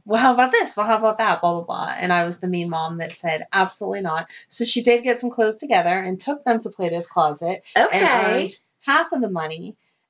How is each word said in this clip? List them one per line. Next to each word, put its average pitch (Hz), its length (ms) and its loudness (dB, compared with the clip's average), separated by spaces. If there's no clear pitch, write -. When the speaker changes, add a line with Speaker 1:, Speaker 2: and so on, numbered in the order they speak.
Speaker 1:
"Well, 220 160 0
how 254 120 6
about 254 180 4
this? 427 260 0
Well, 208 80 0
how 220 120 2
about 220 200 2
that? 208 240 0
Blah, 175 120 2
blah, 170 100 -4
blah." - 340 -6
And 180 160 -2
I 175 120 2
was 175 140 -8
the 185 80 -6
mean 175 220 -2
mom 165 280 -4
that 165 200 -10
said, 156 360 -6
"Absolutely 196 480 -2
not." 165 260 -4
So - 160 -4
she 226 180 2
did 240 200 4
get 240 160 0
some 247 100 -4
clothes 220 280 0
together 185 400 2
and 185 220 -4
took 285 240 -6
them 226 180 2
to 214 80 -8
Plato's 170 380 -4
Closet 165 560 -2
Speaker 2:
Okay. 311 220 4
Speaker 1:
and 262 260 2
earned 190 140 -8
half 220 300 0
of 254 100 -2
the 214 80 -2
money. 165 460 -8